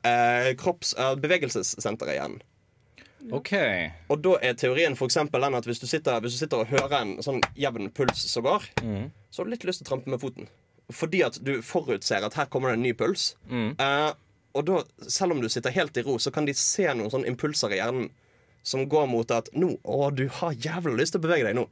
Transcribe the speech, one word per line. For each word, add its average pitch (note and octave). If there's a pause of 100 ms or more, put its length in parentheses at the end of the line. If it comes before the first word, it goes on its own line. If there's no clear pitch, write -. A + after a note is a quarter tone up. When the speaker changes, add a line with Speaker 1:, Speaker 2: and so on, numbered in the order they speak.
Speaker 1:
eh, A#2+
kropps-, F3
eh, C3
bevegelsessenteret A#2
i C2+
hjernen. C#2 (920)
Speaker 2:
Ok. C3+ (580)
Speaker 1:
Og D3
da F3+
er B2
teorien C#3
for C3
eksempel D3
den C#3
at B2
hvis A#2
du B2
sitter, C3
hvis A#2+
du -
sitter C#3
og A2
hører C#3
en G2+
sånn C3+ (160)
jevn A#2
puls -
som A#2+
går, F3+ (200)
Speaker 2:
Mm. A2+ (200)
Speaker 1:
så -
har F3+
du A3
litt A#3
lyst F3+
til -
å -
trampe C3
med C3
foten. - (440)
Fordi E3
at A2+
du C3+
forutser A2
at G#2+
her D3
kommer C3
det A#2
en A#2+
ny B2
puls. - (160)
Speaker 2:
Mm. A#2+
Speaker 1:
Eh, C#3+ (420)
og C#3+
da, E3+ (260)
selv F3+
om C#3+
du A2+
sitter B2
helt D#3+
i B2
ro, C3+
så C3+
kan D#3
de C#3+
se - (100)
noen A2
sånne C3
impulser B2+
i F#2+
hjernen A#2 (520)
som C3+
går D3
mot A#2
at A2+
nå, E3+ (120)
å, C#3
du C3+ (140)
har E3+
jævlig D#3
lyst D#3
til F3
å -
bevege D#3+
deg G#2
nå. B2